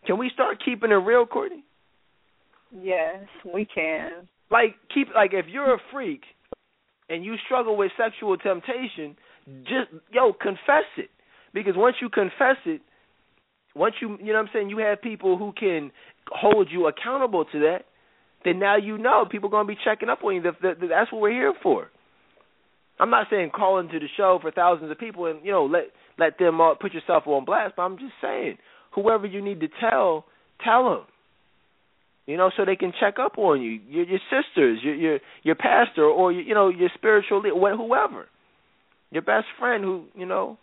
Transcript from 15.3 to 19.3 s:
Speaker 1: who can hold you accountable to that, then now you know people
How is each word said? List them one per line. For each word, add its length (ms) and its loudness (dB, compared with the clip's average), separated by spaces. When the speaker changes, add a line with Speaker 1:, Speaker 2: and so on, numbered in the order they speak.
Speaker 1:
who 220 -8
can 320 -2
hold 420 4
you 160 0
accountable 580 -2
to 140 -8
that, 260 0
then 140 0
now 180 2
you 200 -4
know 320 4
people 200 -6